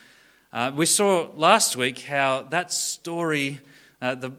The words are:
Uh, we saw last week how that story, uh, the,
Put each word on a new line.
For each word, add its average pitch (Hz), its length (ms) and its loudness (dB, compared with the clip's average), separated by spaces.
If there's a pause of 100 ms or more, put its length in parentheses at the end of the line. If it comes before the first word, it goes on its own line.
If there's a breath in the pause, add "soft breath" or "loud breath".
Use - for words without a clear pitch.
(520 loud breath)
Uh, 120 200 -4
we 151 140 0
saw 196 480 2
last 185 400 4
week 127 280 -2
how 135 400 0
that 175 300 -4
story, 151 880 -4 (400 loud breath)
uh, 127 140 -2
the, 127 240 -8